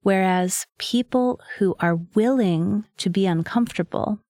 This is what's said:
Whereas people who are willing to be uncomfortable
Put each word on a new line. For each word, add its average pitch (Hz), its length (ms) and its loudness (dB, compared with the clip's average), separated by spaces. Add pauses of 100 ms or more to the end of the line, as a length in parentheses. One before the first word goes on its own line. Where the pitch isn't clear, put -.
Whereas 185 640 0 (120)
people 247 640 -2 (160)
who 190 220 2
are 170 160 2 (200)
willing 208 680 2 (120)
to - 120 -2
be 190 160 2
uncomfortable 185 920 -2 (100)